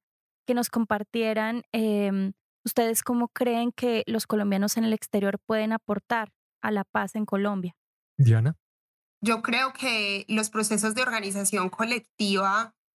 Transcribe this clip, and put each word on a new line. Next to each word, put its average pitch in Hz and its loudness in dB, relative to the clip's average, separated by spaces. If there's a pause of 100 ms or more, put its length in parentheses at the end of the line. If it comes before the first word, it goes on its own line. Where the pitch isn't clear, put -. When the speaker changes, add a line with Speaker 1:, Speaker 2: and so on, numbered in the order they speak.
(480)
Speaker 1:
que 254 0
nos 240 0
compartieran, 220 -2
em, 202 0 (320)
ustedes 226 0
cómo 240 0
creen 240 0
que 233 0
los 226 -2
colombianos 202 2
en 226 2
el 220 2
exterior 202 0
pueden 220 0
aportar 220 -2 (300)
a 220 -2
la 202 0
paz 208 -4
en 214 -2
Colombia. 196 -2 (420)
Speaker 2:
Diana. 117 4 (680)
Speaker 3:
Yo 226 0
creo 254 0
que 214 -4
los 214 0
procesos 214 0
de 254 0
organización 202 -2
colectiva 208 -2 (200)